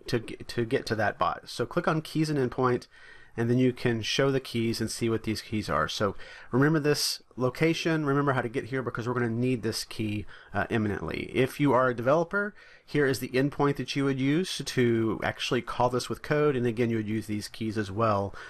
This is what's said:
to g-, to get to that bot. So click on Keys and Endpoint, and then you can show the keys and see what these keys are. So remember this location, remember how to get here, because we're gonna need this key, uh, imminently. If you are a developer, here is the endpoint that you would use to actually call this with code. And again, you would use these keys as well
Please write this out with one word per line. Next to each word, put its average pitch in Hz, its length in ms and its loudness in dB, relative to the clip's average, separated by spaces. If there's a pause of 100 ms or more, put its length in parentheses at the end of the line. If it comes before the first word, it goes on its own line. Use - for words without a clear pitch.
to 123 140 0
g-, - 160 -8
to - 280 -4
get 117 220 0
to 113 100 -2
that 101 220 0
bot. - 320 -2
So - 160 -4
click 175 220 -2
on 156 160 0
Keys 156 260 -2
and 151 80 0
Endpoint, 127 480 2 (500)
and 117 140 0
then 123 80 4
you 127 160 4
can 117 300 0
show 139 260 2
the 135 100 2
keys 117 400 -2
and 113 120 -2
see 117 180 -2
what 110 140 0
these 107 180 -2
keys 107 300 -4
are. 78 160 2
So 101 280 -2 (360)
remember 151 280 4
this - 440 0 (120)
location, 160 720 0
remember 139 280 2
how 127 100 0
to 117 60 -4
get 117 160 -4
here, 131 180 -4
because 117 240 -4
we're 123 80 0
gonna 120 160 0
need 120 320 0
this 110 220 -2
key, 104 420 -6 (260)
uh, 98 160 -2
imminently. 104 640 -2
If 127 260 0
you 139 140 4
are 127 160 4
a 120 60 -2
developer, 170 580 0 (320)
here 147 220 2
is 131 100 2
the 120 120 -6
endpoint 143 480 2
that - 180 -6
you 139 100 2
would 135 140 0
use 147 440 0
to 113 600 2
actually 117 400 -2
call - 260 2
this 123 200 -2
with 113 120 -6
code. 151 340 2
And 123 120 2
again, 117 240 2
you 113 60 0
would 107 120 -2
use 110 160 -2
these 104 220 -4
keys 110 280 -6
as 104 140 0
well 101 460 0 (140)